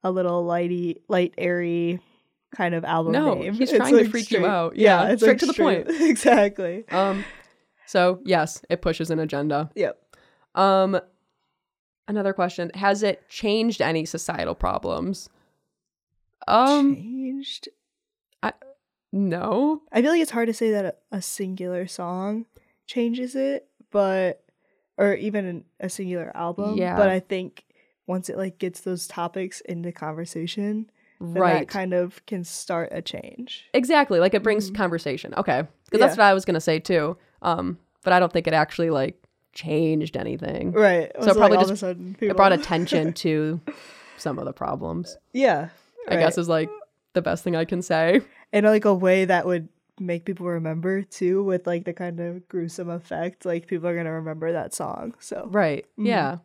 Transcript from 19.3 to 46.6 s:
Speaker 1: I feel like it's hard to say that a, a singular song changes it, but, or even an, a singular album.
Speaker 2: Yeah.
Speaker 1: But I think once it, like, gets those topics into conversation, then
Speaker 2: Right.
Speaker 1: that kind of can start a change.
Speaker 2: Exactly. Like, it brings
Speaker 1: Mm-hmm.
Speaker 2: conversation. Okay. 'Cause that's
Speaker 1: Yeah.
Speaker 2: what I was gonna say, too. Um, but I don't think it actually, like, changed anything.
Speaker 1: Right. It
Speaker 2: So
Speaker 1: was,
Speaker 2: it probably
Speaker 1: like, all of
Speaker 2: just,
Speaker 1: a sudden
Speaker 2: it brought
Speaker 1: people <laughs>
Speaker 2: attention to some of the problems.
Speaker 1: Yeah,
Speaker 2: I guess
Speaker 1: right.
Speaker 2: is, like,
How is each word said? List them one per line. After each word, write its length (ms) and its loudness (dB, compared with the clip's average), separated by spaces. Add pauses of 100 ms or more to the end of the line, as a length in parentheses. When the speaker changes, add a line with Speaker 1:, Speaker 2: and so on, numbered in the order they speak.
Speaker 1:
I 100 2
feel 100 4
like 100 4
it's 100 -2
hard 160 0
to 60 -2
say 180 0
that 140 0 (260)
a, 60 -6
a 40 -6
singular 640 -6
song 600 -6 (420)
changes 480 -2
it, 320 -2 (240)
but, 520 0 (540)
or 160 4
even 320 -4
an, 200 -10 (140)
a 100 -6
singular 460 -8
album. 420 -4
Speaker 2:
Yeah. 200 0
Speaker 1:
But 120 6
I 100 0
think 460 -8 (420)
once 220 -6
it, 80 -6
like, 200 -6
gets 240 -8
those 260 -6
topics 540 -8
into 300 -8
conversation, 960 -8 (320)
then 200 -10
Speaker 2:
Right. 180 4
Speaker 1:
that 80 -6
kind 260 -4
of 340 -2
can 180 -6
start 480 -6
a 80 -8
change. 720 -14
Speaker 2:
Exactly. 460 2
Like, 140 4
it 100 2
brings 240 0
Speaker 1:
Mm-hmm. 100 -12
Speaker 2:
conversation. 600 -4
Okay. 260 0 (280)
'Cause 80 2
that's 180 6
Speaker 1:
Yeah. 60 6
Speaker 2:
what 60 8
I 40 8
was 120 2
gonna 160 0
say, 180 2
too. 380 0 (240)
Um, 360 -2 (260)
but 100 4
I 60 8
don't 120 4
think 160 0
it 60 0
actually, 360 2
like, 320 -2 (320)
changed 640 -2
anything. 540 -6
Speaker 1:
Right. 320 4
It 160 -10
Speaker 2:
So 0 -
Speaker 1:
was, 160 4
Speaker 2:
it 40 2
probably 180 8
Speaker 1:
like, 80 6
all 0 -
of 60 -2
Speaker 2:
just, 120 -4
Speaker 1:
a 40 -4
sudden 340 -8
Speaker 2:
it 160 0
brought 140 8
Speaker 1:
people 120 4
<laughs> 0 -
Speaker 2:
attention 500 0
to 460 0 (580)
some 220 -6
of 60 -8
the 80 -8
problems. 640 -6 (160)
Speaker 1:
Yeah, 360 2 (380)
Speaker 2:
I 80 0
guess 220 2
Speaker 1:
right. 40 -2
Speaker 2:
is, 80 -4
like, 200 0 (440)